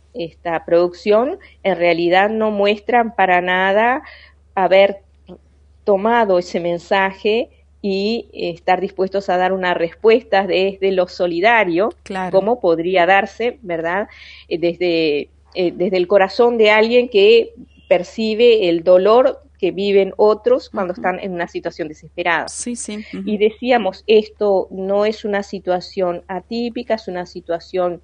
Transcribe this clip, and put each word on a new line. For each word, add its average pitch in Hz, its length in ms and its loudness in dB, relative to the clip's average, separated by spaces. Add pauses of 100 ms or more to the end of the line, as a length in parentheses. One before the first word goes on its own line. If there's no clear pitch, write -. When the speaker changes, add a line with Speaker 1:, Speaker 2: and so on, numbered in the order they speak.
(120)
Speaker 1:
esta 165 540 -8
producción, 208 720 0 (240)
en 190 160 0
realidad 175 500 2
no 220 220 -2
muestran 208 680 0
para 185 240 2
nada 196 640 0 (520)
haber 190 440 4 (840)
tomado 208 540 2
ese 180 220 -4
mensaje 190 880 -2 (320)
y, 202 540 -4
eh, 175 160 -8
estar 180 320 -2
dispuestos 190 480 -6
a 180 80 0
dar 185 160 0
una 185 180 -4
respuesta 196 760 0
desde 190 460 -2
lo 180 160 0
solidario, 185 800 0 (140)
Speaker 2:
Claro. 190 360 -4
Speaker 1:
como 220 220 0
podría 170 460 0
darse, 202 560 0
¿verdad? 175 460 -4 (400)
Eh, 170 100 -4
desde, 165 720 -2 (240)
eh, 180 200 -2
desde 185 220 -2
el 180 100 0
corazón 202 520 2
de 214 120 6
alguien 233 380 2
que 220 460 4 (320)
percibe 214 840 2
el 170 120 -2
dolor 202 600 4 (160)
que 180 120 -2
viven 196 460 0
otros 214 540 0
cuando 185 220 -6
Speaker 2:
Ujú. - 100 -12
Speaker 1:
están 185 180 -4
en 196 120 -8
una 175 140 -6
situación 170 420 -10
desesperada. 160 600 -6
Speaker 2:
Sí, - 260 -10
sí. 208 380 -12
Ujú. 190 140 -10
Speaker 1:
Y 208 100 -2
decíamos, 214 720 -2
esto 208 640 0
no 190 340 -2
es 220 220 -4
una 202 160 -4
situación 180 840 -6
atípica, 233 680 -8
es 220 120 -8
una 180 200 -10
situación 175 760 -6